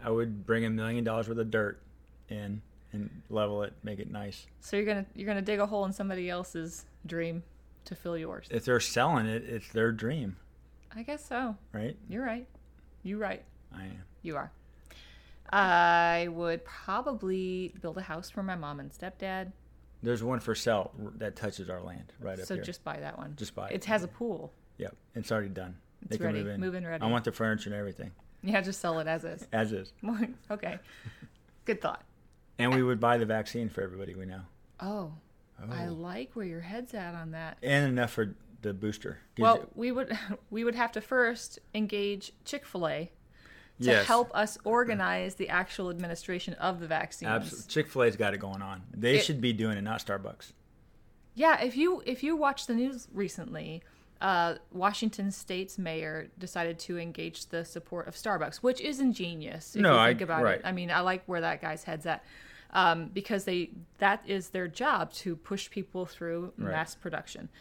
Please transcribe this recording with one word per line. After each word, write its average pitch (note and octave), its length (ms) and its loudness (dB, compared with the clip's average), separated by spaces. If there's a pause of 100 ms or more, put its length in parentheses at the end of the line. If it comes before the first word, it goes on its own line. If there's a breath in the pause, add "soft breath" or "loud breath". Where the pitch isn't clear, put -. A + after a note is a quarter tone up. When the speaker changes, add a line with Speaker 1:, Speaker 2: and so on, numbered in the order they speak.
Speaker 1:
I A#2 80 -2
would A2+ 360 2
bring A2+ 180 4
a A2 60 2
million A2+ 340 0
dollars A2 240 0
worth A2+ 100 -2
of A2 120 0
dirt G#2+ 300 0 (480)
in G#2 320 -6 (320)
and G#2 160 -6 (220)
level G#2 320 2
it, G2+ 100 -4 (120)
make G#2 160 -6
it G2+ 100 -8
nice. G2+ 360 -8 (140)
Speaker 2:
So - 160 -4
you're G#3 100 2
gonna, G3+ 280 0
you're G3 140 -6
gonna G3+ 140 0
dig G3+ 180 0
a G3+ 60 4
hole G3+ 180 0
in F#3+ 80 -2
somebody F#3+ 360 -4
else's F3 560 -6 (220)
dream E3+ 380 -4 (400)
to - 100 -12
fill E3+ 240 -6
yours. E3 320 -8
Speaker 1:
If A#2 140 -2
they're B2 160 6
selling B2+ 460 4
it, A2+ 180 -2
it's A#2 240 -8
their A2+ 240 4
dream. A2 440 -2 (600)
Speaker 2:
I A3+ 80 -8
guess D4 200 -8
so. A#3+ 320 -4 (160)
Speaker 1:
Right? A3 240 -4 (120)
Speaker 2:
You're A3+ 160 -4
right. B3 240 -6 (560)
You're G3 140 -4
right. F#3+ 260 -4 (280)
Speaker 1:
I F#2+ 120 -12
am. F#2+ 180 -12 (200)
Speaker 2:
You D#3+ 140 -6
are. C#3+ 140 -6 (1000 loud breath)
I E3+ 800 8
would E3+ 320 -2
probably F#3+ 1160 -2
build E3 180 -6
a F#3 40 -6
house E3+ 260 -8
for G3+ 140 -6
my F#3 140 -4
mom D3 240 -8
and C#3+ 100 -10
stepdad. F#3+ 640 -8 (500)
Speaker 1:
There's A2+ 200 2
one B2 180 0
for A2+ 140 -2
sale G#2 380 2 (100)
r-, G2+ 140 -8
that G#2 200 -6
touches G2 340 -6
our F2+ 120 -6
land F2+ 380 -12
right F#2+ 180 -6
up F#2 80 -10
Speaker 2:
So F#3+ 80 -4
Speaker 1:
here. F#3 100 -4
Speaker 2:
just - 200 -10
buy D3+ 160 -6
that D3 180 -10
one. D3 180 -12
Speaker 1:
Just - 180 -10
buy G2 160 -6
Speaker 2:
It - 60 -4
Speaker 1:
it. - 100 -8
Speaker 2:
has G#3 180 2
a F3 40 -6
pool. E3 440 -6 (260)
Speaker 1:
Yep. - 160 -8 (200)
It's A#2 180 -4
already G#2 160 0
done. F2+ 280 -8 (260)
Speaker 2:
It's - 80 -14
Speaker 1:
They A2+ 80 0
can - 80 -2
Speaker 2:
ready. G#2 140 0
Speaker 1:
move G2+ 80 -4
in. G2+ 120 -4
Speaker 2:
Move F#3 140 -2
in F3 120 -6
ready. E3 160 -4
Speaker 1:
I A2+ 40 0
want A#2 180 4
the A2+ 80 2
furniture A2 380 0
and G#2 80 -4
everything. G2+ 340 -6 (300)
Speaker 2:
Yeah, G3 180 2
just F#3+ 200 -4
sell E3 200 0
it D#3 60 -4
as D#3+ 180 -2
is. E3 280 -10
Speaker 1:
As A2 200 2
is. F#2+ 200 -6 (100)
Speaker 2:
<laughs> A3+ 480 -4
Okay. F#3+ 280 -6 (840 loud breath)
Good - 160 0
thought. - 240 -4 (540)
Speaker 1:
And B2 160 4
we C3 80 6
would B2+ 180 4
buy A#2+ 180 8
the A2+ 80 4
vaccine A2 420 -2
for G2 140 -4
everybody F#2 320 -6
we F#2 120 -10
know. F#2 160 -10 (380)
Speaker 2:
Oh, F#3 320 -8 (580)
I E3+ 160 -6
Speaker 1:
Oh. F3 60 -6
Speaker 2:
like F3+ 420 -10
where G#3+ 120 -6
your E3+ 140 -8
head's A3+ 340 -10
at F3 200 -6
on E3 180 -8
that. D#3+ 300 -10
Speaker 1:
And C#3+ 260 4
enough B2 240 2
for G#2+ 220 0 (280)
the G#2 100 -2
booster. G#2 480 -4 (140)
'Cause - 80 2
Speaker 2:
Well, A3+ 200 10
Speaker 1:
it - 120 -12
Speaker 2:
we A#3+ 180 -2
would, A#3+ 240 -2 (160)
<laughs> - 180 -10
we A3 140 -2
would A#3 100 2
have A#3 180 2
to G#3+ 80 -4
first A#3+ 580 2 (160)
engage G3+ 580 0 (120)
Chick-fil-A E3+ 640 -4 (680 loud breath)
to A#2+ 40 0
Speaker 1:
Yes. A2 220 8
Speaker 2:
help A#3+ 280 6
us G#3+ 300 2
organize G3 680 2
the - 160 -4
actual F3+ 400 0
administration F3 640 -4
of F3 260 -2
the E3+ 60 -8
vaccines. D#3 440 -2
Speaker 1:
Abs-, - 360 -2
Chick-fil-A's B2+ 500 4
got G#2 160 2
it G2+ 60 -4
going G2 240 -6
on. F#2+ 200 -8 (140)
They A#2+ 200 6
Speaker 2:
It - 80 6
Speaker 1:
should C#3+ 160 0
be A#2+ 120 4
doing A2 240 2
it, G2 60 -2
not A2 220 -2
Starbucks. G2 480 -6 (800)
Speaker 2:
Yeah, D4+ 260 6
if A#3+ 160 0
you, E4+ 300 4
if B3 160 -2
you D#4+ 140 2
watched C#4 320 0
the A#3 60 0
news B3 380 0
recently, D#3+ 720 -6 (400 soft breath)
uh, F3 320 4 (180)
Washington G3+ 580 0
State's F#3+ 460 -6
mayor D#3+ 640 -4
decided E3+ 400 -4
to F3 200 -6
engage E3 520 -8
the E3 160 -4
support E3+ 420 -8
of E3 60 -12
Starbucks, D#3 440 -2
which B3+ 220 4
is C#4 180 -2
ingenious E3+ 800 0
if G#3 60 4
Speaker 1:
No, F3 100 10
Speaker 2:
you B2 60 12
Speaker 1:
I, A2+ 100 10
Speaker 2:
think A#2+ 140 4
about D#3+ 200 2
Speaker 1:
right. G2 180 4
Speaker 2:
it. - 40 -10
I F#3 80 -2
mean, F3+ 180 -4
I F3 100 4
like F#3 260 2
where E3+ 160 -2
that E3 180 0
guy's D#3+ 240 -6
head's D#3+ 220 -6
at, - 180 -2 (460 loud breath)
um, E3+ 420 6
because G3 320 -2
they, F3+ 280 0 (260)
that G3+ 280 4
is F#3+ 220 -2
their F3+ 200 -2
job, G3+ 460 2
to E3+ 220 -4
push - 320 -6
people F#3 380 -6
through E3+ 500 -6
Speaker 1:
Right. G3+ 160 -2
Speaker 2:
mass D#3+ 220 -2
production. - 560 -8 (100)